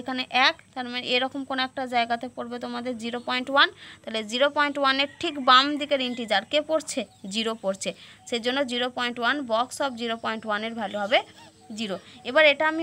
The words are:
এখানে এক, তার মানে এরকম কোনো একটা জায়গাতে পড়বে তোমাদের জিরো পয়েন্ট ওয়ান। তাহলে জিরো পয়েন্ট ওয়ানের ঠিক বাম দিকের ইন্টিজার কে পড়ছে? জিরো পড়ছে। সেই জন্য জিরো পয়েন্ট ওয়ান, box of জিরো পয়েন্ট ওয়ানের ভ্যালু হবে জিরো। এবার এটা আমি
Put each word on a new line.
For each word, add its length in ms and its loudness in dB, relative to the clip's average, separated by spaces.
এখানে 200 -4
এক, 80 4
তার 180 -6
মানে 120 -6
এরকম 300 0
কোনো 240 -4
একটা 140 -8
জায়গাতে 320 0
পড়বে 220 -8
তোমাদের 400 -6
জিরো 200 -6
পয়েন্ট 220 -2
ওয়ান। 180 6
তাহলে 180 -4
জিরো 140 4
পয়েন্ট 220 2
ওয়ানের 320 2
ঠিক 140 -2
বাম 180 8
দিকের 200 0
ইন্টিজার 420 0
কে 60 2
পড়ছে? 320 -2
জিরো 180 0
পড়ছে। 280 -2
সেই 160 -2
জন্য 140 0
জিরো 140 0
পয়েন্ট 260 -2
ওয়ান, 140 2
box 180 2
of 60 -2
জিরো 240 -2
পয়েন্ট 220 -4
ওয়ানের 320 -2
ভ্যালু 260 -4
হবে 140 4
জিরো। 180 -4
এবার 280 6
এটা 200 0
আমি 100 -2